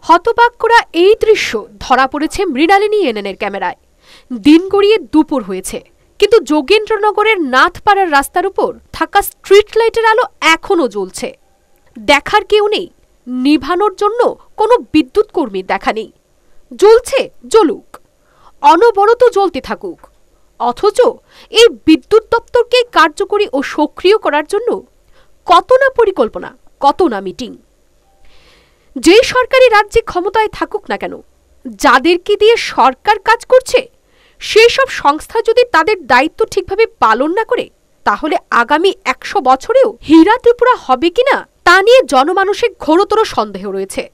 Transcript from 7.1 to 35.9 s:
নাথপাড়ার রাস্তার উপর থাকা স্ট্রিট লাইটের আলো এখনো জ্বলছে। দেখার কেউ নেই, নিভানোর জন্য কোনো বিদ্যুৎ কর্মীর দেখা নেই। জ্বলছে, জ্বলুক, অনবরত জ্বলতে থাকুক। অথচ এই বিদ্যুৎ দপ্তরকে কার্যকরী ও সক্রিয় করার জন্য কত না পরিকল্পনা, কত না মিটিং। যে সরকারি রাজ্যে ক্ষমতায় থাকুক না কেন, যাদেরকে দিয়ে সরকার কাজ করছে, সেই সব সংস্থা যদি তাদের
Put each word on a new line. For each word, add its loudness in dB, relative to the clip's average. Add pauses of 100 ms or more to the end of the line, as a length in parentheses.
নাথপাড়ার 0
রাস্তার -6
উপর -4 (220)
থাকা -4
স্ট্রিট 0
লাইটের 0
আলো 2 (300)
এখনো -2
জ্বলছে। -10 (680)
দেখার -2
কেউ 0
নেই, -4 (400)
নিভানোর -2
জন্য -2 (360)
কোনো 2 (160)
বিদ্যুৎ 0
কর্মীর -6
দেখা -4
নেই। -8 (640)
জ্বলছে, 2 (260)
জ্বলুক, 0 (760)
অনবরত 4 (140)
জ্বলতে -2
থাকুক। -12 (640)
অথচ -4 (540)
এই 6 (160)
বিদ্যুৎ 2
দপ্তরকে -2 (140)
কার্যকরী 0
ও -4 (160)
সক্রিয় 0
করার -4
জন্য -6 (760)
কত 2 (120)
না 2
পরিকল্পনা, -2 (300)
কত 0 (100)
না -8
মিটিং। -12 (1500)
যে 2
সরকারি 0
রাজ্যে 0
ক্ষমতায় -4
থাকুক -10
না -6
কেন, -10 (500)
যাদেরকে -2
দিয়ে 4 (120)
সরকার 0 (120)
কাজ 2
করছে, 2 (600)
সেই 4
সব -2
সংস্থা -4
যদি 0 (100)
তাদের 0 (100)